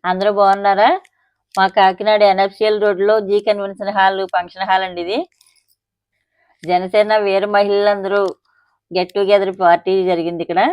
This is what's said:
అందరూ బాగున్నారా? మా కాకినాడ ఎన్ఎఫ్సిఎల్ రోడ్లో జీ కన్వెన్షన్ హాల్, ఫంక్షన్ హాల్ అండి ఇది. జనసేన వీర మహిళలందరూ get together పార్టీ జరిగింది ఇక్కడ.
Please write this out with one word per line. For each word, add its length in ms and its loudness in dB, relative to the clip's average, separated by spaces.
అందరూ 280 -2
బాగున్నారా? 560 2
మా 120 2
కాకినాడ 560 2
ఎన్ఎఫ్సిఎల్ 580 0
రోడ్లో 380 0
జీ 200 -2
కన్వెన్షన్ 540 -4
హాల్, 340 0
ఫంక్షన్ 400 -6
హాల్ 160 0
అండి 180 -8
ఇది. 160 -6
జనసేన 540 0
వీర 280 0
మహిళలందరూ 760 0
get 200 -4
together 460 0
పార్టీ 360 2
జరిగింది 380 -2
ఇక్కడ. 180 -2